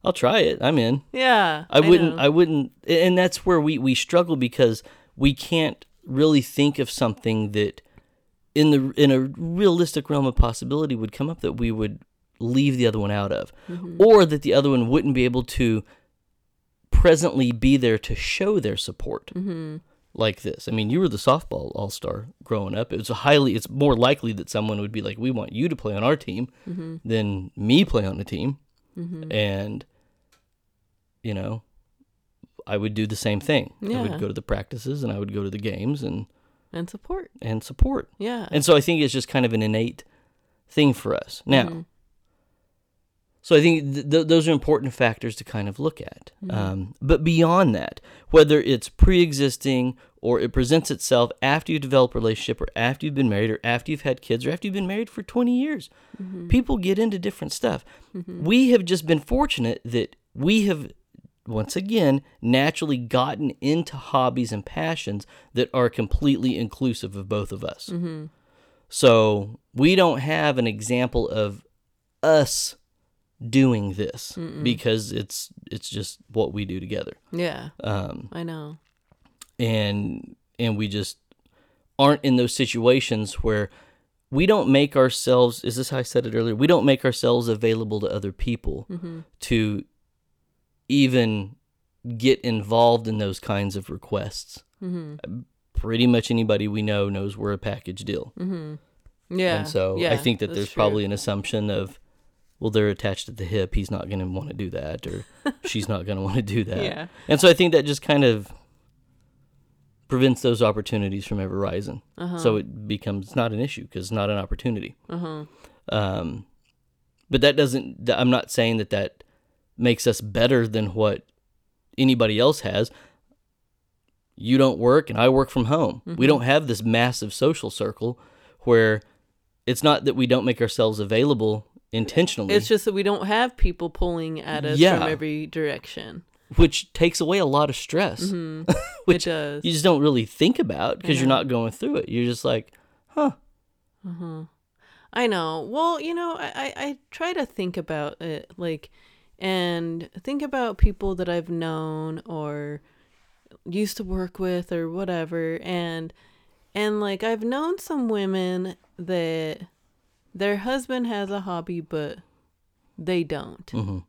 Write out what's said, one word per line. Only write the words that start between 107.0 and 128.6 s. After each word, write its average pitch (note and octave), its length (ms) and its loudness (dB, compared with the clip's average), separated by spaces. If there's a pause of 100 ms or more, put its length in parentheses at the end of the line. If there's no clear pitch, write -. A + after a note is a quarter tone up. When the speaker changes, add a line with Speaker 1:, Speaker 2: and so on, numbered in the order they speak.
Speaker 1:
And D3 120 4
so - 80 8
I E3+ 60 10
think F3 180 4
that E3 140 6
just C#3+ 160 -4
kind C#3+ 220 4
of A2 280 2 (1600)
prevents C3 340 2
those A#2+ 200 0
opportunities G2+ 640 -2
from G#2 140 -4
ever F#2+ 160 -6
rising. G2 460 -6 (160)
Speaker 2:
Uh-huh. F3 200 -8
Speaker 1:
So A#2+ 180 2
it G#2 320 -8
becomes G2+ 480 -6
not A#2 160 -2
an G#2 80 -4
issue - 260 -8
'cause F#2+ 180 -12
it's G2 80 -12
not G2+ 180 -2
an G#2 80 -2
opportunity. G#2 580 -6 (120)
Speaker 2:
Uh-huh. D#3+ 360 -10 (460)
Speaker 1:
Um, G2 560 -4 (840)
but C3 120 2
that C#3+ 140 4
doesn't, C3 500 -2
th-, A#2+ 120 2
I'm B2 120 4
not B2 200 0
saying A2+ 280 2
that G#2 120 -6
that - 320 -4 (560)
makes A#2+ 280 2
us A#2 140 2
better A#2 460 2
than G#2+ 280 -4
what G#2+ 300 0 (720)
anybody A#2 420 4
else C#3 220 4
has. G2 300 -2 (1500)
You A#2+ 220 2
don't C3 200 4
work B2+ 320 4
and A#2+ 80 -4
I A#2+ 100 6
work C3 220 4
from A#2+ 160 0
home. C#3 380 0
We - 80 -10
Speaker 2:
Mm-hmm. C3 140 2
Speaker 1:
don't C#3 160 4
have C#3+ 240 2
this A2 160 -4
massive A#2 500 0
social - 380 0
circle A2 480 -6 (420)